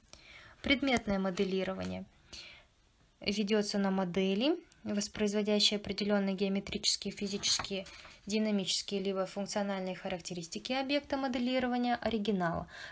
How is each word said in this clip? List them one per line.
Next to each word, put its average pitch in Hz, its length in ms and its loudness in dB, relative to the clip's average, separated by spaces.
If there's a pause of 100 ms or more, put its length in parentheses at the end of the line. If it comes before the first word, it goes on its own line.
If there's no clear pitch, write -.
(600)
Предметное 254 560 2
моделирование 190 880 -2 (1160)
ведется 208 580 2
на 196 100 4
модели – 190 680 2 (300)
воспроизводящие 208 920 2
определенные 202 580 0
геометрические, 196 760 0
физические, 196 720 -2 (400)
динамические 202 760 0
либо 190 240 0
функциональные 196 680 -2
характеристики 180 760 -6
объекта 277 460 0
моделирования 247 800 2
оригинала. 196 720 0 (240)